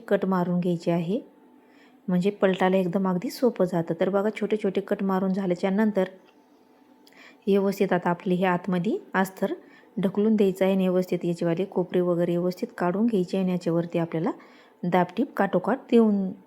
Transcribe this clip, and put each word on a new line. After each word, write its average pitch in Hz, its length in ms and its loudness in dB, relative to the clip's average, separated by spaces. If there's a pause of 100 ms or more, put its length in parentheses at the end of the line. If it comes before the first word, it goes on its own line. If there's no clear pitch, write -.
कट 196 180 0
मारून 180 340 0
घ्यायचे 175 300 -2
आहे, 175 300 -2 (880)
म्हणजे 180 240 2
पलटायला 185 440 2
एकदम 190 320 0
अगदी 180 220 -2
सोपं 226 340 0
जातं. 170 360 -2
तर 185 100 2
बघा, 202 220 0
छोटे 208 240 -2
छोटे 202 240 -2
कट 196 240 -4
मारून 190 280 0
झाल्याच्यानंतर 190 760 0 (1400)
व्यवस्थित 196 460 2
आता 180 180 2
आपली 175 240 0
हे 180 120 0
आतमध्ये 180 500 0 (180)
अस्तर 247 380 -2 (440)
ढकलून 208 400 0
द्यायचं 190 280 2
आहे 190 100 4
आणि 190 80 2
व्यवस्थित 185 420 0
याचीवाली 170 400 -2
कोपरे 185 360 -2
वगैरे 175 320 0
व्यवस्थित 175 360 -2 (100)
काढून 180 280 0
घ्यायचे 190 320 0
आणि 185 120 0
याच्यावरती 170 480 -2
आपल्याला 165 320 -2 (520)
दाबटीप 185 540 0
काठोकाठ 196 420 0 (120)
देऊन 208 380 4 (180)